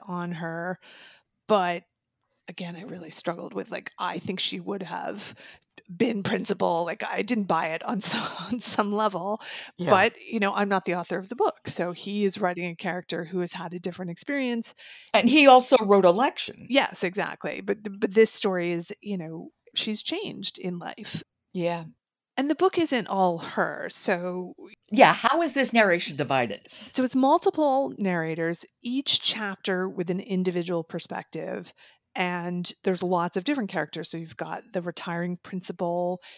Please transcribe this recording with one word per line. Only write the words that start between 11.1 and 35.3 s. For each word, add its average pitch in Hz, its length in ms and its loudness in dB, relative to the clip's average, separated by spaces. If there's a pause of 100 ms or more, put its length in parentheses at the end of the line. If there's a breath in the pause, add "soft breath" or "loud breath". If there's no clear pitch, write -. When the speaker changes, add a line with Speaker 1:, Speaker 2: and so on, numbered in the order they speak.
Speaker 1:
of 190 100 -8
the 240 80 -10
book. - 300 0
So 175 260 -4
he 202 320 -2
is 196 140 0
writing 180 320 -2
a 170 60 -10
character 175 480 -4
who 180 160 -4
has 175 120 -4
had 175 220 -8
a 180 40 -8
different 180 340 -6
experience. 247 640 -4 (380 loud breath)
Speaker 2:
And 220 160 6
he 285 180 8
also 254 340 10
wrote 196 240 6
Election. 202 680 2
Speaker 1:
Yes, 240 340 0
exactly. 175 560 -6
But, 202 180 -4 (220)
but 214 140 -2
this 220 160 8
story 180 420 0
is, 170 200 -6 (100)
you 202 160 -6
know, 160 320 -10 (240)
she's - 280 -2
changed - 560 -6
in 180 200 -4
life. - 440 -10 (300)
Speaker 2:
Yeah. 170 320 -2 (520)
Speaker 1:
And 269 120 0
the 311 60 2
book 370 240 2
isn't 277 300 0
all 185 300 2
her, 160 520 -2
so 180 640 -2 (360)
Speaker 2:
Yeah, 196 240 10
how 269 260 2
is 330 140 2
this 262 180 2
narration 180 440 4
divided? 131 520 0
Speaker 1:
So - 340 -4
it's 254 140 0
multiple 277 800 4
narrators, 165 680 -2 (180)
each 254 400 0
chapter 196 680 -2
with 180 220 -4
an 180 100 -2
individual 175 640 0
perspective, - 880 -8 (420 soft breath)
and 180 560 -4 (140)
there's 185 180 0
lots 175 360 0
of 180 60 -2
different 269 260 -2
characters. 160 400 -6
So 165 80 -8
you've 165 180 -12
got 160 280 -8 (100)
the 180 80 -2
retiring 175 600 -4